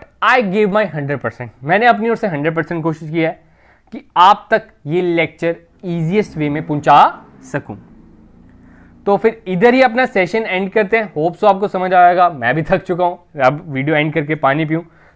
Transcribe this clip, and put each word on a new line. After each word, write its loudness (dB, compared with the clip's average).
I 2
gave 0
my -2
हंड्रेड -6
परसेंट। -10
मैंने 2
अपनी 2
ओर -2
से -4
हंड्रेड -4
परसेंट -4
कोशिश -6
की -2
है -4
कि -18
आप 4
तक 0
ये -2
लेक्चर -2
ईजीएस्ट -2
वे -2
में -6
पहुंचा 4
सकूं। -10
तो 2
फिर -2
इधर 2
ही 2
अपना 2
सेशन -2
एंड -4
करते 0
हैं। -2
होप -4
so -4
आपको 2
समझ -4
आएगा, 6
मैं -2
भी -2
थक 0
चुका -4
हूं, -8
अब 2
वीडियो -2
एंड 0
करके -4
पानी 0
पीऊं। -4